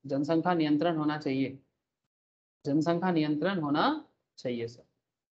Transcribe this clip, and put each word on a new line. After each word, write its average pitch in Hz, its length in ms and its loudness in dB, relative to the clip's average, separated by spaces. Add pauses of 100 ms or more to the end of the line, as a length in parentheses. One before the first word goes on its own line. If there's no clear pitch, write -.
जनसंख्या 156 480 2
नियंत्रण 156 440 2
होना 151 200 -2
चाहिए, 135 400 -2 (1080)
जनसंख्या 170 460 0
नियंत्रण 156 480 0
होना 151 240 0 (540)
चाहिए 120 300 -6
sir। 117 160 -16 (520)